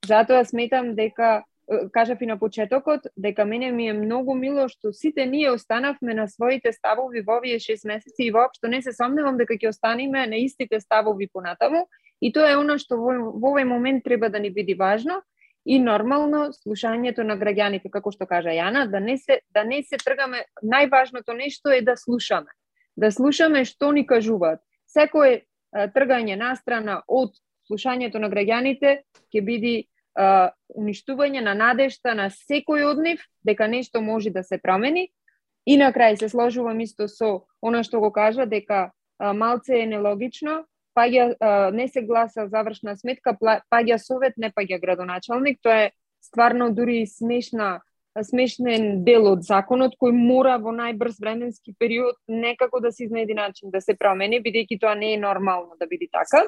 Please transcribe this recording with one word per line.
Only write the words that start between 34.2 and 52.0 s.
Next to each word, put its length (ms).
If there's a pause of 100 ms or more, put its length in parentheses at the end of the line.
да 140
се 140
промени. 520 (560)
И 120
на 160
крај 260
се 100
сложувам 520
исто 260
со 380 (160)
она 220
што 160
го 120
кажа 340
дека, 460 (280)
а, 140
малце 480
е 60
нелогично, 800 (320)
паѓа, 420
а, 320
не 160
се 140
гласа 460
завршна 500
сметка, 420
пла-, 220 (100)
паѓа 260
совет, 400
не 140
паѓа 300
градоначалник. 840
Тоа 140 (100)
е 40 (300)
стварно 540
дури 260
и 60
смешна, 720 (440)
смешнен 840
дел 260
од 160
законот 480
кој 160
мора 480
во 160
најбрз 460
временски 580
период 380 (100)